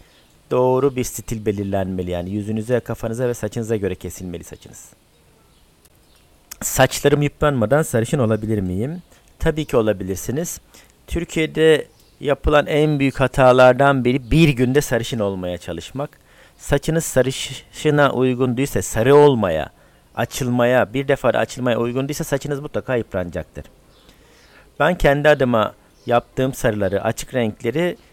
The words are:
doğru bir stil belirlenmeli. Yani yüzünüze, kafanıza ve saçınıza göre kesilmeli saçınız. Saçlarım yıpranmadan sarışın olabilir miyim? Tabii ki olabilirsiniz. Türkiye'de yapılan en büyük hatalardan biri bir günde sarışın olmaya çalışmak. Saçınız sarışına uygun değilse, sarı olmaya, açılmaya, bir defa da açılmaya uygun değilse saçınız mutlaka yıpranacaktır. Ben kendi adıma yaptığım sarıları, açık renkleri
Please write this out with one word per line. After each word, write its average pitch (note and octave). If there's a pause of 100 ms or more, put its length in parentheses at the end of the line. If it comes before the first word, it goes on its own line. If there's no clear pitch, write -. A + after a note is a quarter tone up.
(520)
doğru B2+
bir B2
stil -
belirlenmeli. F#2+
Yani F2
yüzünüze, A2
kafanıza A#2
ve A#2+
saçınıza A2
göre F#2+
kesilmeli F2+
saçınız. - (1700)
Saçlarım C#3+
yıpranmadan C#3
sarışın C3
olabilir A2
miyim? G#2 (380)
Tabii D#3
ki -
olabilirsiniz. G#2+ (460)
Türkiye'de D#3 (320)
yapılan D3
en D3+
büyük C3+
hatalardan B2+
biri B2+
bir D#3
günde B2+
sarışın A#2
olmaya F#2
çalışmak. - (300)
Saçınız D#3
sarışına C3+
uygun B2+
değilse, C3
sarı B2
olmaya, A2 (460)
açılmaya, B2
bir C#3
defa C3
da A#2
açılmaya A#2
uygun A#2+
değilse D3+
saçınız C#3+
mutlaka C3
yıpranacaktır. F2 (1120)
Ben E3+
kendi D3
adıma B2 (320)
yaptığım B2+
sarıları, G2+
açık -
renkleri B2 (160)